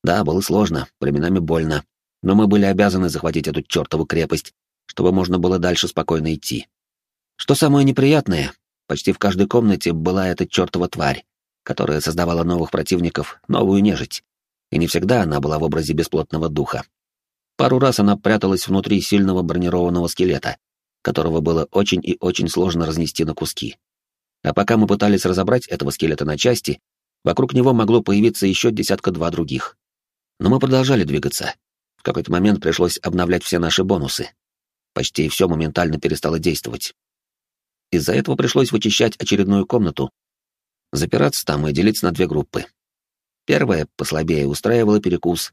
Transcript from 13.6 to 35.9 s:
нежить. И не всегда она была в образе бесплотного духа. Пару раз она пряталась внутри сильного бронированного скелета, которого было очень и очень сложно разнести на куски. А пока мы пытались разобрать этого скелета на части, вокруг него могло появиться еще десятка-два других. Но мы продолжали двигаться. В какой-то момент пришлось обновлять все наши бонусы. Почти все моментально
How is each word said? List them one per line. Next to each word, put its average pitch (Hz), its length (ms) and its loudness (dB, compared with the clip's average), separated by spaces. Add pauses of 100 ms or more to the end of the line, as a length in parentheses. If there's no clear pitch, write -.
нежить. - 400 -4 (460)
И 71 80 -2
не 82 80 0
всегда 98 360 0
она 76 180 -2
была 76 180 -2
в 78 40 -2
образе 78 300 -2
бесплотного 80 560 -2
духа. 73 360 -4 (720)
Пару 127 220 2
раз 131 220 2
она 101 160 4
пряталась 98 520 0
внутри 98 340 0
сильного 95 400 2
бронированного 87 640 0
скелета, 80 500 -2 (460)
которого 80 380 0
было 80 320 0
очень 95 300 2
и 87 180 -4
очень 90 280 -2
сложно 85 380 0
разнести 80 380 -4
на 78 100 -4
куски. - 420 -8 (680)
А - 120 -2
пока 101 220 2
мы 107 100 4
пытались 101 400 2
разобрать 95 400 0
этого 71 240 -4
скелета 76 340 -2
на 76 140 -4
части, - 420 -2 (440)
вокруг - 280 0
него 127 220 4
могло 113 280 4
появиться 101 440 2
еще 95 240 2
десятка-два 87 600 -2
других. 71 460 -6 (640)
Но 95 100 0
мы 127 100 4
продолжали 131 460 2
двигаться. 71 500 -4 (420)
В - 60 -20
какой-то - 300 -2
момент 95 300 2
пришлось 85 400 0
обновлять 90 420 0
все 87 140 -2
наши 85 260 0
бонусы. 87 460 -2 (640)
Почти 76 340 -2
все 95 200 0
моментально 80 520 -2